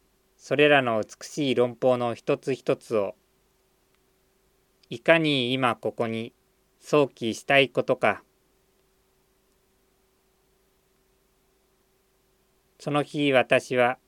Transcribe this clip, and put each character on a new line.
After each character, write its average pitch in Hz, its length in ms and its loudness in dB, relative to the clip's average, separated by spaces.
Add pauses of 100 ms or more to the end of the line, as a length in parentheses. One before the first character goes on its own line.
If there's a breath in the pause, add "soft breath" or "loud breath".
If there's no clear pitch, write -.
(380)
そ - 180 -6
れ 147 120 4
ら 147 140 6
の 113 200 0
美 - 260 -12
し 143 240 -4
い 117 40 0
論 120 240 0
法 127 180 2
の 120 160 -4
一 139 240 -4
つ 139 160 -6
一 131 220 -4
つ - 220 -6
を、 98 180 -4 (1700)
い - 100 -10
か 165 180 4
に 135 360 -2
今 131 220 -2
こ 110 160 -6
こ 120 160 -6
に 113 260 -10 (460)
想 147 280 0
起 113 260 -6
し - 100 -12
た 139 160 4
い 135 100 2
こ 127 140 -4
と 127 120 0
か。 104 280 -2 (4000)
そ 151 120 -8
の 143 100 0
日、 143 320 -2
私 127 440 2
は 123 200 0 (100)